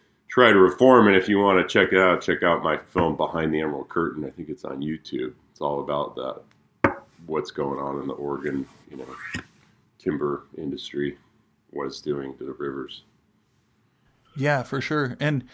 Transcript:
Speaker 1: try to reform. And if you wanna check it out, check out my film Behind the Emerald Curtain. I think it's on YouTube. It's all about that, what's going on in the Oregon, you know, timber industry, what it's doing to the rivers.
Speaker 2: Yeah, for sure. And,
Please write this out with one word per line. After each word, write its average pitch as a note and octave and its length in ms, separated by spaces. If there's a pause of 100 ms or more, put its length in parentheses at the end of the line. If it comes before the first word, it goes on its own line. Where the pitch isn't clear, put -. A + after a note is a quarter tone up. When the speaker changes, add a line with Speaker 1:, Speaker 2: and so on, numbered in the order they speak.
(280)
Speaker 1:
try A#2+ 240
to G2 80
reform. A2+ 480
And G2 80
if F#2+ 140
you G2+ 100
wanna F#2+ 280
check F#2+ 260
it F#2+ 60
out, F2 220
check E2+ 220
out E2+ 200
my D#2 140
film E2 380
Behind D#2 380
the D#2 80
Emerald D2 280
Curtain. D2+ 360
I C2+ 60
think D#2 180
it's D2 160
on C2+ 160
YouTube. C#2 520 (180)
It's - 100
all C#2+ 200
about C#2+ 340
that, - 840 (280)
what's D#2 260
going C#2 280
on C#2 220
in C2+ 60
the C#2 80
Oregon, C#2+ 520 (240)
you C2+ 60
know, C2 180 (840)
timber C#2+ 460 (140)
industry, C#2+ 600 (520)
what C#2+ 160
it's C2+ 160
doing C#2 360
to - 60
the C2 100
rivers. C2+ 500 (1300)
Speaker 2:
Yeah, C#3 280
for C3+ 180
sure. C#3 380
And, C#3+ 340